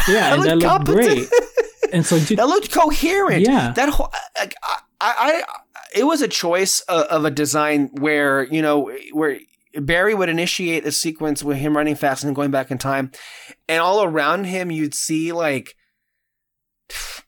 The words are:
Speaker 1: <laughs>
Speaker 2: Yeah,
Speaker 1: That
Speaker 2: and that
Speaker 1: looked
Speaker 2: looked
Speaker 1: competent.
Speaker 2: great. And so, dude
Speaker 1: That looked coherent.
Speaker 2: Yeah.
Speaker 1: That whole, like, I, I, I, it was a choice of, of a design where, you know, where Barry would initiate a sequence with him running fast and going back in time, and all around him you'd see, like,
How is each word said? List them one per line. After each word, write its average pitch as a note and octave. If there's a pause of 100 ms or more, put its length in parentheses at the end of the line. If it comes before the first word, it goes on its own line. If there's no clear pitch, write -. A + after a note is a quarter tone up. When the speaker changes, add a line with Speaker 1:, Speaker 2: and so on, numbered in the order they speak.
Speaker 1:
<laughs> -
Speaker 2:
Yeah, F#3+
Speaker 1:
That -
Speaker 2:
and D3
that D#3+
Speaker 1:
looked E3
Speaker 2:
looked -
Speaker 1:
competent. G3+
Speaker 2:
great. -
And E3
so, E3
dude F#3+
Speaker 1:
That A#3+
looked G4+
coherent. D#4
Speaker 2:
Yeah. F3
Speaker 1:
That C4+
whole, - (300)
like, G3
I, - (200)
I, G#3+
I, D#4 (520)
it A3+
was D4+
a A#3
choice F3+
of, E3
of D#3
a D3+
design D3
where, C#3+
you D#3
know, D3 (220)
where D3 (400)
Barry E3+
would F#3
initiate E3
a D3
sequence D#3
with C#3+
him D3+
running D3+
fast C3+
and C#3
going C#3+
back C3+
in C3
time, C3+ (560)
and D#3+
all G3
around D#3+
him F#3
you'd D#3
see, D#3+
like, D#3 (1500)